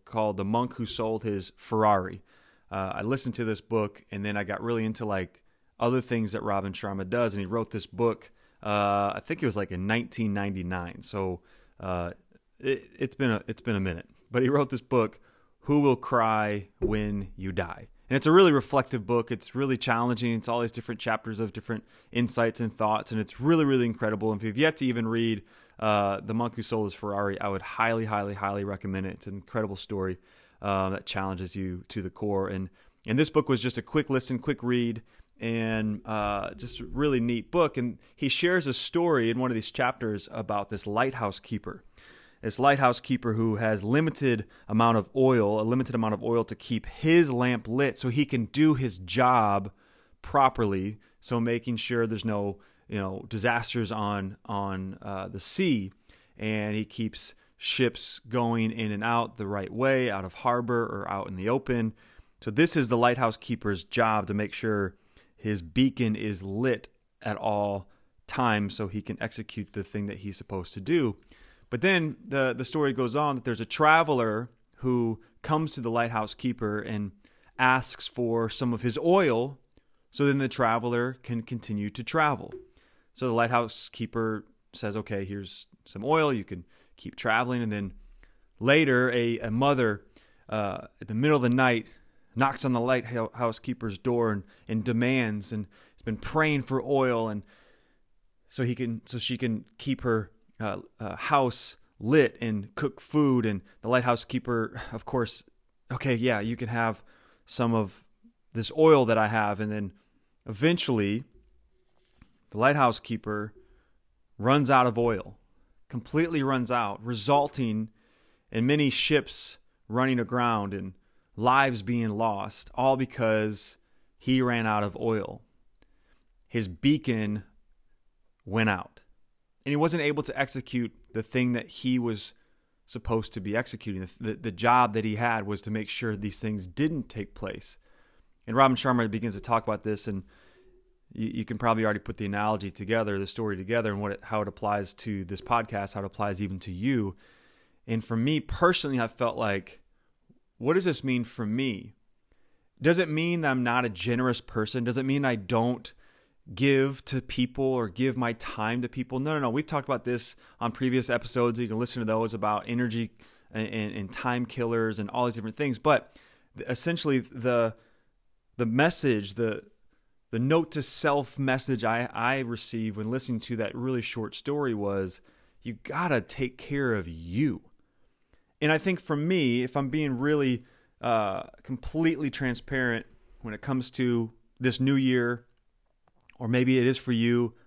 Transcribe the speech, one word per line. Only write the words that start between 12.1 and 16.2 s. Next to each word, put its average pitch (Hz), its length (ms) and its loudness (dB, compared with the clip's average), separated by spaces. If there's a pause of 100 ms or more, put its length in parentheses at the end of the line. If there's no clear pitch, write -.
it, 135 400 -2
it's 131 160 -4
been 131 160 0
a, 107 160 0
it's - 160 -8
been 110 140 -2
a 98 40 0
minute, 90 280 -4 (240)
but 123 100 2
he 127 60 4
wrote 143 220 2
this 127 100 -4
book, 113 400 0 (400)
Who 147 180 2
Will 139 160 6
Cry 107 760 0 (100)